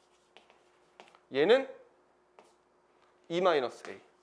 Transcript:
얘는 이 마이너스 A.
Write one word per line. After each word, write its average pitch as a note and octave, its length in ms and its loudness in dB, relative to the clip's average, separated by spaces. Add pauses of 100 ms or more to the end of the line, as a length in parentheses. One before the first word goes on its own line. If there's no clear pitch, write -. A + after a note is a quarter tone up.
(1300)
얘는 A3 340 2 (1600)
이 E3+ 120 -4
마이너스 D3 480 -2
A. G2 120 -16 (220)